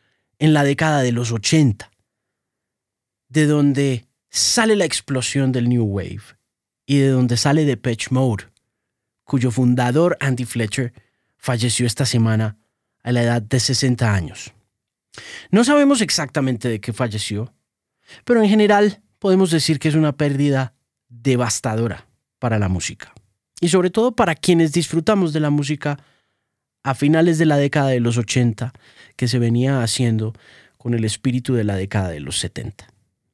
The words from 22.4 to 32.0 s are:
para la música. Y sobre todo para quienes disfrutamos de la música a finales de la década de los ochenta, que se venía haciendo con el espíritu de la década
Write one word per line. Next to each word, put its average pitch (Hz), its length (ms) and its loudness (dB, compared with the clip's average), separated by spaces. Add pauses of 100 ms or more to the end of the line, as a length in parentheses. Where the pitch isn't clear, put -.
para 110 180 0
la 101 100 0
música. 90 460 -6 (460)
Y 175 80 0
sobre 180 220 2
todo 240 260 -2
para 175 180 2
quienes 165 380 2
disfrutamos 170 600 0
de 156 60 -2
la 151 120 0
música 147 500 -4 (840)
a 135 140 -2
finales 160 420 2
de 165 80 2
la 147 100 4
década 143 340 0
de 123 100 2
los 117 180 0
ochenta, 120 540 -2 (420)
que 123 140 -4
se 123 100 -2
venía 120 460 0
haciendo 113 480 -2 (440)
con 120 160 -6
el 113 120 -2
espíritu 123 500 -2
de 113 80 0
la 104 140 -2
década 95 320 -4